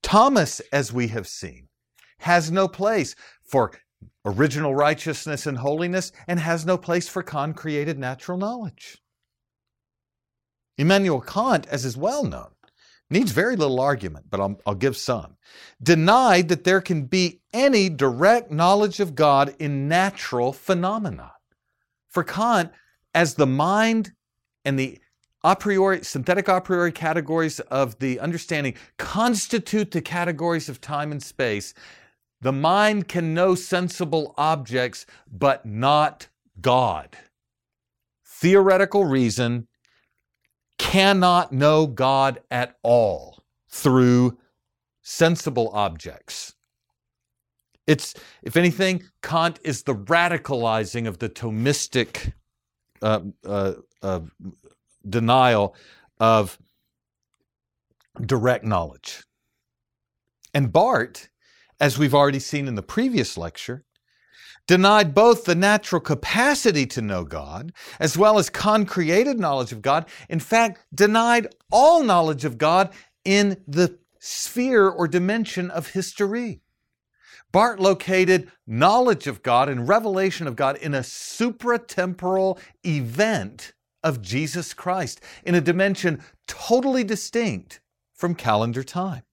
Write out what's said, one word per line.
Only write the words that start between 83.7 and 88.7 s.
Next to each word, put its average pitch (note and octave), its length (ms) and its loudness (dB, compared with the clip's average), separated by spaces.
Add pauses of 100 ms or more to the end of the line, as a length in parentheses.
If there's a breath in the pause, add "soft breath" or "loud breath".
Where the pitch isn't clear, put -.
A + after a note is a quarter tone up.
of C#3 200 -2
Jesus C3+ 520 -6
Christ, F3+ 480 -6 (240 loud breath)
in F3 100 0
a F3 60 4
dimension F3 600 0 (240 loud breath)
totally B3+ 600 0
distinct G3+ 760 -6 (340)
from F3 220 -4
calendar A#2 480 -2